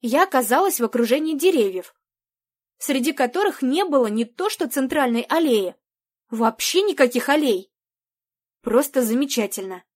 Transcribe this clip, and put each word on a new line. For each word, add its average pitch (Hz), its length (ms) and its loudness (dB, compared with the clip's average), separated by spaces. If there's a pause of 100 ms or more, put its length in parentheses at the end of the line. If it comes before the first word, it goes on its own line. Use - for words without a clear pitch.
Я 247 220 0
оказалась 285 580 0
в 240 40 0
окружении 254 520 0
деревьев, 240 580 0 (880)
среди 277 300 -2
которых 302 500 0
не 285 220 0
было 269 240 2
не 220 160 -2
то 359 260 -4
что 339 180 -4
центральной 262 600 0
аллеи, 240 480 0 (540)
вообще 233 520 0
никаких 262 460 0
аллей. 269 440 0 (880)
Просто 262 420 0
замечательно. 214 840 -4 (120)